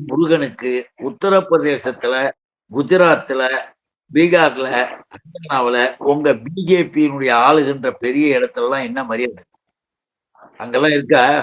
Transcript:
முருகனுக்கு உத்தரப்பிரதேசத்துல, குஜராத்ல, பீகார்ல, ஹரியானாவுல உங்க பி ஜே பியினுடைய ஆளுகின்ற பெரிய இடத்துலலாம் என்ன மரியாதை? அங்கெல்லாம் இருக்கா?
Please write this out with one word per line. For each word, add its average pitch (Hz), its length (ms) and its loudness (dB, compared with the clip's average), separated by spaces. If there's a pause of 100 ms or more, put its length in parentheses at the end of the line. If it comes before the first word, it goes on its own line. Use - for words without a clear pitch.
முருகனுக்கு 139 680 -2 (300)
உத்தரப்பிரதேசத்துல, 143 1120 0 (560)
குஜராத்ல, 143 720 2 (680)
பீகார்ல, 151 560 2 (400)
ஹரியானாவுல 131 720 -4 (200)
உங்க 143 380 0
பி 156 280 -10
ஜே 180 200 4
பியினுடைய 139 540 -2
ஆளுகின்ற 135 540 2
பெரிய 127 340 -2 (100)
இடத்துலலாம் 123 480 -2
என்ன 123 200 -8
மரியாதை? 117 400 -6 (1120)
அங்கெல்லாம் 127 340 0
இருக்கா? 143 320 2 (200)